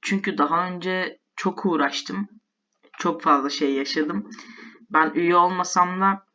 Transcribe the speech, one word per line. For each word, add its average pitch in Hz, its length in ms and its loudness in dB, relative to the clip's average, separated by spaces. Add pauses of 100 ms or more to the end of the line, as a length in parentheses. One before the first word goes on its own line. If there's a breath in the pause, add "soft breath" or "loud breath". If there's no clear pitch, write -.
Çünkü 196 360 -2
daha 165 300 2
önce 180 500 -6 (180)
çok 180 300 -4
uğraştım, 170 640 -2 (680)
çok 165 240 -2
fazla 143 280 2
şey 139 240 0
yaşadım. 156 560 -4 (600 loud breath)
Ben 156 240 2
üye 170 220 4
olmasam 180 640 2
da 196 340 2